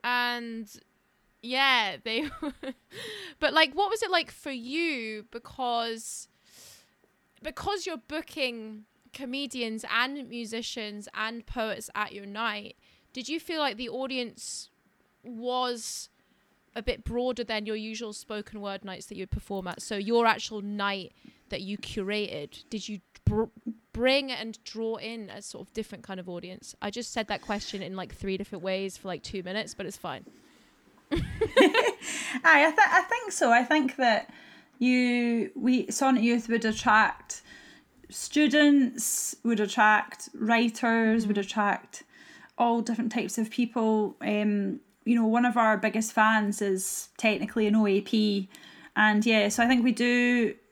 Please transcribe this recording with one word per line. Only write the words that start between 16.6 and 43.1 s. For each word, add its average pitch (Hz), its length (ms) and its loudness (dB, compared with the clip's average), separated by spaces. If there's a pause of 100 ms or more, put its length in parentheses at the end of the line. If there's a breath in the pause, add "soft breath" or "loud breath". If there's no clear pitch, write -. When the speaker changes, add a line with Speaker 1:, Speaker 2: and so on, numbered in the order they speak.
Speaker 1:
a 226 60 -8
bit - 220 -4
broader 240 380 -2
than 214 240 -4
your 220 100 -4
usual 220 360 -8
spoken 208 480 -10
word 196 240 -10
nights 185 220 -12
that - 100 -14
you'd 185 140 -8
perform 190 360 -6
at? 175 160 -10
So - 140 -6
your 233 300 4
actual 220 340 0
night 202 520 -4 (360 soft breath)
that 196 140 -6
you 202 160 -6
curated, 196 920 -6
did 214 180 -8
you 208 120 -10 (240)
br-, 220 200 2 (480)
bring 269 380 2
and 226 340 -10
draw 226 320 -6
in 220 340 -10
a - 120 -14
sort - 240 -14
of - 60 -20
different 214 320 -10
kind 190 160 -10
of 180 80 -12
audience? 180 520 -12
I 202 100 -4
just 240 220 -10
said 220 160 -2
that 202 140 -4
question 202 400 -6
in, 185 140 -8
like, 185 180 -10
three 190 220 -4
different 190 260 -8
ways 190 340 -4
for, - 120 -12
like, 175 140 -8
two 190 200 -8
minutes, 208 320 -6
but 196 120 -8
it's 196 100 -10
fine. 139 280 -10 (460 soft breath)
<laughs> - 400 -18
Speaker 2:
Aye, 330 80 0 (1300 loud breath)
I 311 260 8
th-, 330 220 6
I 381 160 6
think 480 240 -4
so. 254 180 2
I 240 140 6
think 277 320 2
that 240 340 2 (480 loud breath)
you, 240 800 2
we, 254 340 2
Sonnet 262 320 4
Youth 233 260 2
would 226 180 0
attract 214 760 2 (680 loud breath)
students, 285 1300 4
would 233 180 0
attract 214 720 2
writers, 226 920 2
would 202 100 2
Speaker 1:
Mm-hmm. 202 40 0
Speaker 2:
attract - 640 -2 (520 loud breath)
all 233 260 2
different 226 300 -2